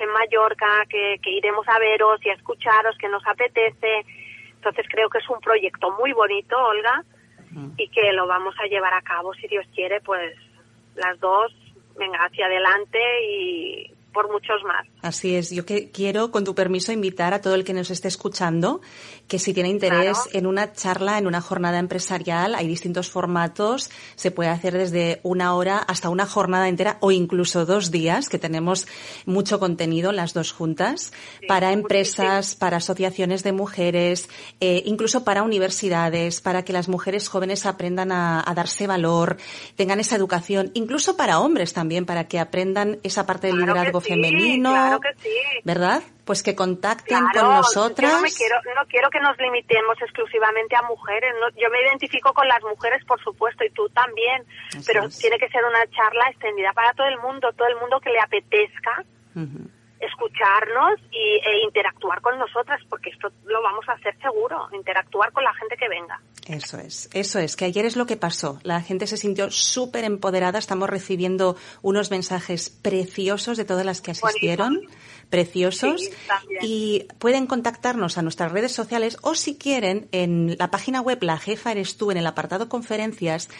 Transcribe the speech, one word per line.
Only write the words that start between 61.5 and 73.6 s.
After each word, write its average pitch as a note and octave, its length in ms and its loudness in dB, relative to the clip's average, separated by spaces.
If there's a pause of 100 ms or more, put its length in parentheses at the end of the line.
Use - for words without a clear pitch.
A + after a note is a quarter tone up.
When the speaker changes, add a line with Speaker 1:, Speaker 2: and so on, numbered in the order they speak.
Speaker 1:
interactuar G3 560 -2
con B3 180 0
nosotras, A#3+ 500 -4
porque - 200 -10
esto G3 200 -8 (160)
lo A3 160 -2
vamos G#3+ 260 -2
a B3 60 0
hacer G#3 280 -6
seguro, A3+ 520 -2
interactuar G3 580 -2
con C4+ 120 -2
la A#3 100 2
gente A3 240 -8
que B3 120 -4
venga. F3 320 -10 (260)
Speaker 2:
Eso D3 320 -10
es, - 340 -14
eso G3 260 -2
es, D#3+ 160 -2
que F#3+ 100 -4
ayer F#3+ 200 0
es A#3 100 -2
lo B3 120 0
que A3+ 100 -2
pasó. E3 460 -4
La F3 180 -2
gente F#3+ 260 -4
se G#3+ 100 -6
sintió G3 340 -2
súper B3 520 -2
empoderada, G3 560 0
estamos G3 300 -2
recibiendo F#3 640 0 (260)
unos G3 300 0
mensajes F3+ 580 -4
preciosos G3 880 -2
de G#3+ 80 -4